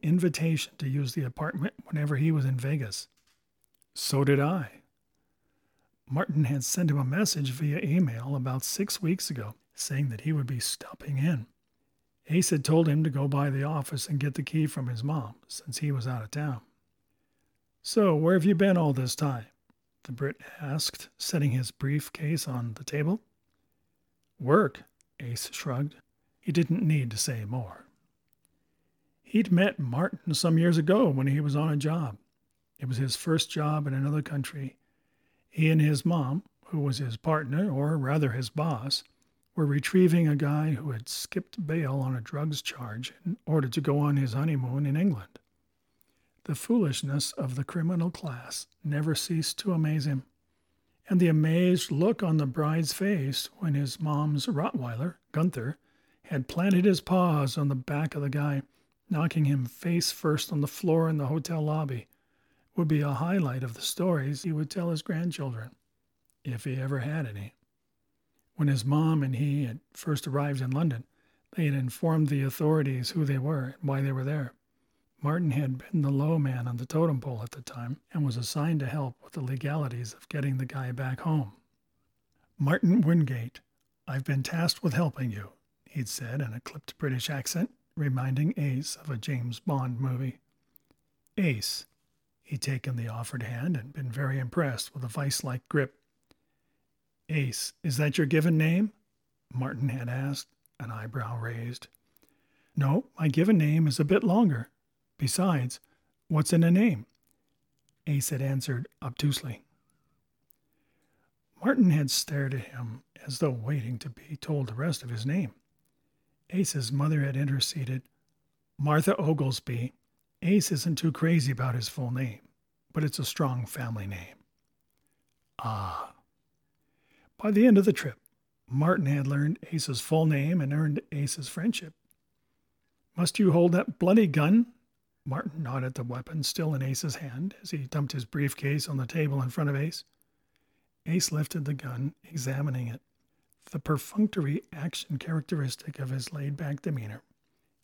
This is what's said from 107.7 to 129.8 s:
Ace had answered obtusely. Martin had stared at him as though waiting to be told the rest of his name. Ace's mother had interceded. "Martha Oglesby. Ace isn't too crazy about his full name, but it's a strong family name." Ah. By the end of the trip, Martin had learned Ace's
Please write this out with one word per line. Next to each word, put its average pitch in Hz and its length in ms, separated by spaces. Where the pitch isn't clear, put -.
Ace 143 240
had 131 100
answered 135 480
obtusely. 131 640
Martin 220 280
had 147 200
stared 139 440
at 123 140
him 120 340
as 131 140
though 156 100
waiting 120 480
to 143 100
be - 280
told 143 320
the 113 60
rest 143 280
of 120 80
his 113 160
name. 147 260
Ace's 151 420
mother 151 280
had 139 160
interceded. 135 720
"Martha 151 380
Oglesby. 135 760
Ace 185 300
isn't 160 260
too 160 140
crazy 160 400
about 123 240
his 120 140
full 123 240
name, 127 280
but 156 100
it's 147 160
a 139 60
strong 127 420
family 117 400
name." 92 300
Ah. 107 560
By 214 140
the 208 160
end 220 100
of 196 80
the 202 80
trip, - 280
Martin 151 380
had 139 200
learned 143 320
Ace's 147 280